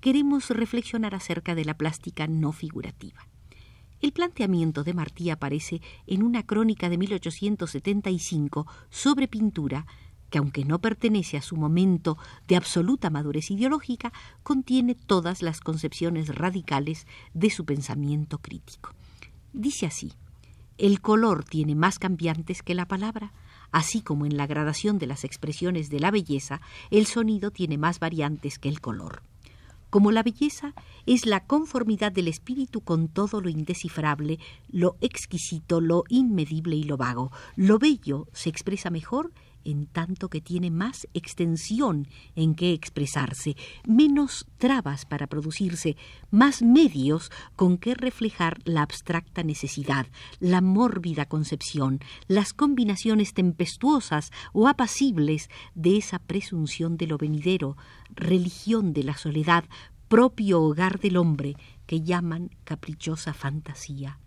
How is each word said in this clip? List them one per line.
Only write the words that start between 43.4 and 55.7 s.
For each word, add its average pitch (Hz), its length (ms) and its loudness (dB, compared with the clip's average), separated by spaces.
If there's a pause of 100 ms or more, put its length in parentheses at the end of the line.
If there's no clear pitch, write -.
menos 277 600 4 (120)
trabas 226 480 0
para 147 200 -4
producirse, 160 720 -4 (340)
más 262 300 6
medios 165 720 6 (240)
con 180 220 4
que 240 160 -2
reflejar 220 720 -2
la 160 180 2
abstracta 170 600 -4
necesidad, 139 640 -4 (320)
la 180 220 4
mórbida 185 640 2
concepción, 143 760 -2 (280)
las 196 240 2
combinaciones 220 800 2
tempestuosas 180 1000 0 (200)
o 220 160 6
apacibles 214 800 2 (260)